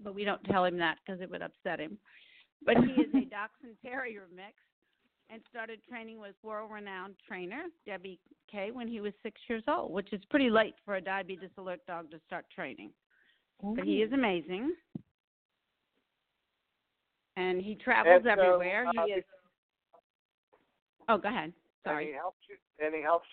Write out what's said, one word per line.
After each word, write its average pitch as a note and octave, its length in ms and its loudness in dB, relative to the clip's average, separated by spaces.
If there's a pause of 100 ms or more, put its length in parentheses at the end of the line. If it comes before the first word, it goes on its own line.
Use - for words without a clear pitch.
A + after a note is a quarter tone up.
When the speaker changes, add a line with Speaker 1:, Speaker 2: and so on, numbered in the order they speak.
Speaker 1:
but G3+ 120 -10
we G3+ 100 -6
don't G3 200 -2
tell F#3 220 2
him F3 120 0
that E3 280 0
'cause F#3+ 140 -8
it F3+ 100 -10
would F3 120 -10
upset E3+ 380 -6
him. D#3 180 -10 (640)
But A#3 200 6
he C4 180 4
is - 140 0
a C4 100 4
<laughs> - 0 -
Dachshund G#3+ 560 -12
Terrier B3 540 -8
mix G3 200 -18 (760)
and A3 200 -18
started A3+ 360 -12
training A3+ 340 -14
with G3+ 240 -18
world-renowned G3+ 840 -10
trainer G#3+ 440 -10 (160)
Debbie F#3 340 -12 (280)
Kay G#3 240 -8
when A#3+ 180 -10
he A#3 100 -8
was G3+ 140 -6 (100)
six G#3+ 240 -12
years A3+ 220 -4
old, - 240 -2
which G3 180 -6
is G3+ 140 -8
pretty C#4 240 4
late G#3+ 340 4
for G3+ 120 -4
a F#3+ 60 -4
diabetes F#3+ 560 -8
alert F#3 300 -10
dog E3+ 240 -12
to E3 160 -18
start E3+ 260 -12
training. C3+ 380 -10 (720)
But G3+ 240 -4
he G#3 160 4
is A3 100 0
Speaker 2:
Ooh. C4+ 40 0
Speaker 1:
amazing. G#3 600 0 (2500)
And F#3 240 0
he G#3 140 -6
travels A3 500 8
Speaker 3:
And - 0 -
so, A#3+ 40 6
Speaker 1:
everywhere. F#3 580 4
Speaker 3:
uh, - 180 2
Speaker 1:
He G#3 80 0
is. F#3 100 -2 (1800)
Oh, A3+ 100 4
go G3+ 120 -4
ahead. D#3 240 -4 (320)
Sorry. D#3 200 -2
Speaker 3:
And D3+ 80 -8
he C3+ 40 -10
helps E3+ 200 -8 (120)
you, G3 80 -18 (280)
and D#3 80 -2
he D#3 80 -4
helps D#3+ 320 2